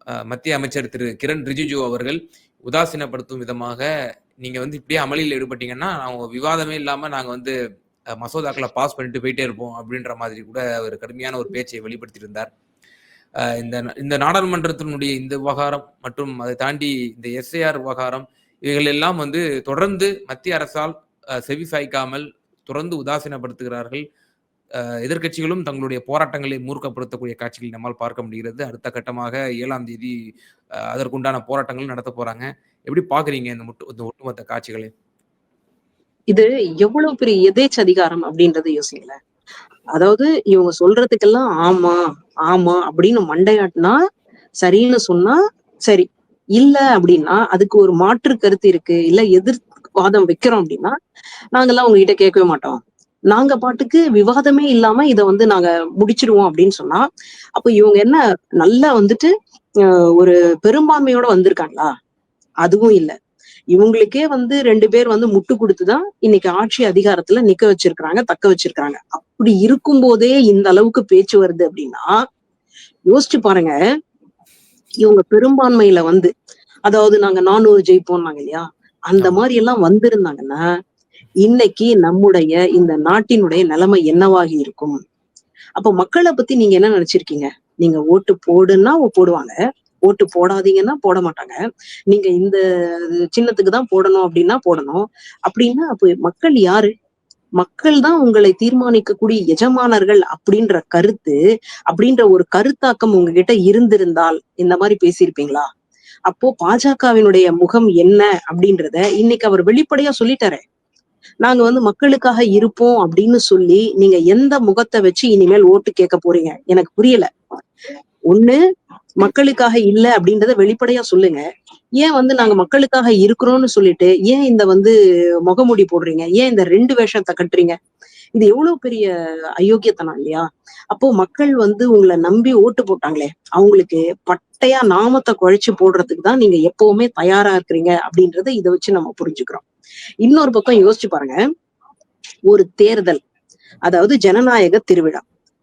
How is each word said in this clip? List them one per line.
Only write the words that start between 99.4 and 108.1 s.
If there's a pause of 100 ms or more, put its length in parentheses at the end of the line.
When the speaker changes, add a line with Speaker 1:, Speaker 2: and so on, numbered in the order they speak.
Speaker 2:
எஜமானர்கள்
அப்படின்ற
கருத்து, (240)
அப்படின்ற
ஒரு (100)
கருத்தாக்கம்
உங்ககிட்ட
இருந்திருந்தால் (140)
இந்த
மாதிரி
பேசியிருப்பீங்களா? (560)
அப்போ
பாஜகவினுடைய
முகம்
என்ன